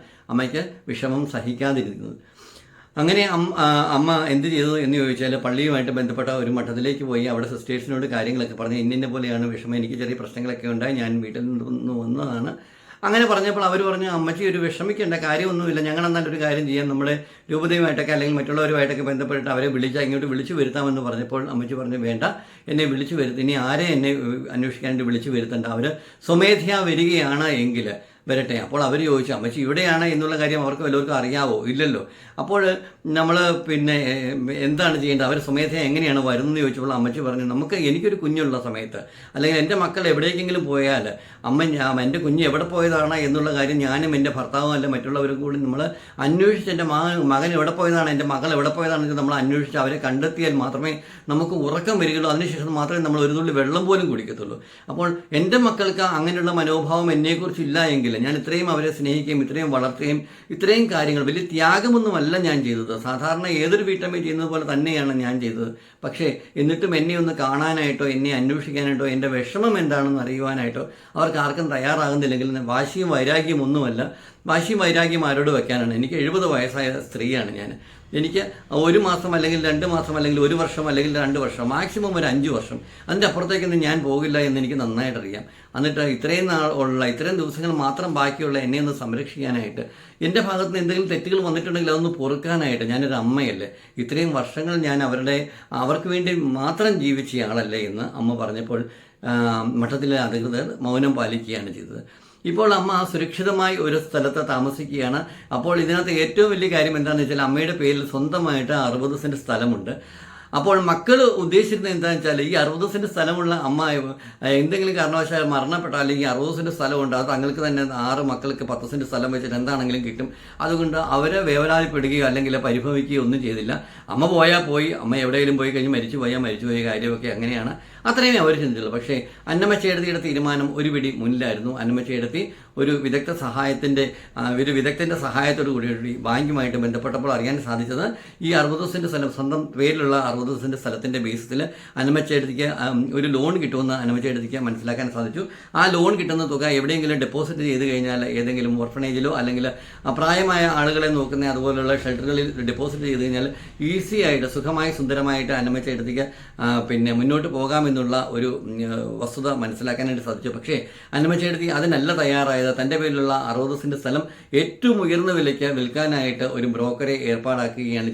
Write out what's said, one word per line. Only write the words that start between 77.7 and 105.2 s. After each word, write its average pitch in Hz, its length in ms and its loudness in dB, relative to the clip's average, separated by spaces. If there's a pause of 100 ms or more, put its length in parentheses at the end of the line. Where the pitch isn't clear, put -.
എനിക്ക് 165 240 0 (440)
ഒരു 175 200 8
മാസം 175 320 0
അല്ലെങ്കിൽ 160 320 2
രണ്ട് 151 240 2
മാസം 160 240 0
അല്ലെങ്കിൽ 147 280 2
ഒരു 160 140 4
വർഷം 156 300 -2
അല്ലെങ്കിൽ 143 240 2 (100)
രണ്ട് 139 200 2
വർഷം, 120 300 -4
മാക്സിമം 190 460 -2
ഒരു 160 100 2
അഞ്ച് 139 260 2
വർഷം, 120 220 -6 (300)
അതിൻ്റെ 196 220 2
അപ്പുറത്തേക്കൊന്നും 175 580 0
ഞാൻ 156 180 2
പോകില്ല 147 320 2 (100)
എന്ന് 135 140 0
എനിക്ക് 131 200 -2
നന്നായിട്ടറിയാം. 113 640 -4 (340)
എന്നിട്ട് 147 260 0 (120)
ഇത്രയും 175 360 0
നാൾ 156 160 2 (140)
ഉള്ള, 131 200 0 (120)
ഇത്രയും 175 280 -2
ദിവസങ്ങൾ 156 300 -2 (100)
മാത്രം 139 380 -2
ബാക്കിയുള്ള 139 460 0
എന്നെ 131 180 0
ഒന്ന് 143 180 0
സംരക്ഷിക്കാനായിട്ട്, 117 800 -4 (440)
എൻ്റെ 208 200 2
ഭാഗത്ത് 185 220 0
നിന്ന് 180 140 -2
എന്തെങ്കിലും 180 300 0
തെറ്റുകൾ 185 340 0
വന്നിട്ടുണ്ടെങ്കിൽ 165 460 0
അതൊന്ന് 165 260 2
പൊറുക്കാനായിട്ട്, 143 720 0
ഞാനൊരു 135 320 0
അമ്മയല്ലേ, 113 440 0 (360)
ഇത്രയും 160 340 0
വർഷങ്ങൾ 160 400 -2 (100)
ഞാൻ 139 200 2
അവരുടെ, 131 300 0 (440)
അവർക്ക് 156 320 0
വേണ്ടി 180 200 0 (260)
മാത്രം 180 440 2
ജീവിച്ച 135 460 -2
ആളല്ലേ 110 400 -2
എന്ന് 110 180 -6 (140)
അമ്മ 117 220 0
പറഞ്ഞപ്പോൾ, 113 360 -4 (500)
ആ, 120 40 0 (480)
മഠത്തിലെ 139 360 0 (100)
അധികൃതർ 120 380 -2 (220)
മൗനം 135 320 2
പാലിക്കുകയാണ് 110 580 -4
ചെയ്തത്. 113 240 -14 (480)
ഇപ്പോൾ 208 280 4
അമ്മ 190 140 0 (200)
സുരക്ഷിതമായി 185 640 0 (100)
ഒരു 151 180 2
സ്ഥലത്ത് 139 380 0 (100)
താമസിക്കുകയാണ്. 139 680 -2 (360)